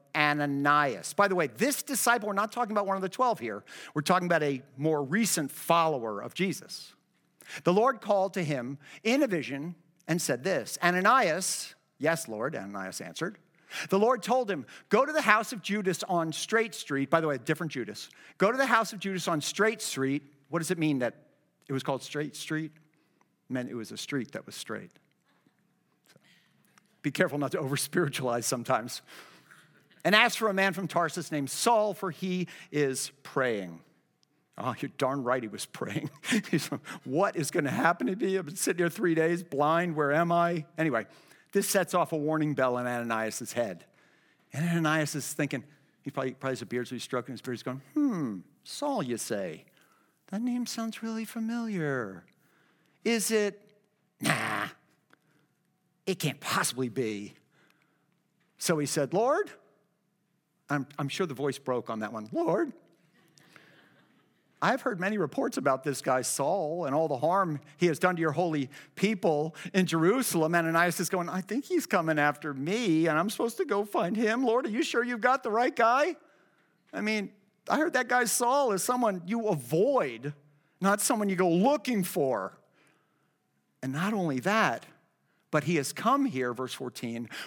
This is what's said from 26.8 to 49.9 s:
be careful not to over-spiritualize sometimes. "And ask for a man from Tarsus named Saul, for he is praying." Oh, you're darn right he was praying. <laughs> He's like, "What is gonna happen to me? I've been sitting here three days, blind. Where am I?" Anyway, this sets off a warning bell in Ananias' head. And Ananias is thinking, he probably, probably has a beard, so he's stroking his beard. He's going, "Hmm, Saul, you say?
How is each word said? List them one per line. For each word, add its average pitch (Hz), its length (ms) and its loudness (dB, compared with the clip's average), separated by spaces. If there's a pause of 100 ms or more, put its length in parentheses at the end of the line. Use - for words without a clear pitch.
be 147 100 -4
careful 151 280 0
not 135 140 -4
to 175 60 -2
over-spiritualize 139 840 0
sometimes. 123 560 -2 (1040)
"And 185 100 6
ask 226 220 6
for 220 140 0
a 190 40 0
man 190 200 4
from 185 120 -4
Tarsus 165 460 -2
named 139 160 -2
Saul, 214 460 2
for 190 160 -6
he 180 380 -4 (220)
is 139 400 0 (120)
praying." 104 580 -2 (800)
Oh, 120 220 -4
you're 139 180 -6
darn 135 240 0
right 123 200 0
he 110 60 -8
was 101 160 -10
praying. - 460 -6 (200)
<laughs> 214 200 0
He's 156 200 0
like, - 160 -8 (180)
"What 160 320 0
is 151 140 -2
gonna 143 200 0
happen 175 380 2
to 190 80 0
me? 202 200 0
I've 185 80 -4
been 147 120 -12
sitting 180 240 0
here 170 100 2
three 175 240 0
days, 170 280 2
blind. 160 540 2
Where 143 160 2
am 170 180 4
I?" 170 360 2 (100)
Anyway, 131 300 0 (460)
this 196 160 2
sets 185 260 2
off 170 180 2
a 165 40 0
warning 151 380 0
bell 123 240 2
in 123 80 -2
Ananias' 117 640 -4
head. 104 320 -4 (680)
And 156 160 -2
Ananias 156 460 2
is 143 180 -6
thinking, 143 320 -2 (380)
he 143 80 -10
probably, 131 220 -4
probably 135 200 -4
has 120 100 -6
a 107 40 -10
beard, 120 220 -4
so 127 80 -8
he's 110 80 -10
stroking 127 280 -4
his 110 80 -12
beard. 123 160 -6
He's - 60 -12
going, 135 200 -8 (120)
"Hmm, 170 460 0 (240)
Saul, 277 380 -4
you 123 140 -2
say? 98 500 -6 (640)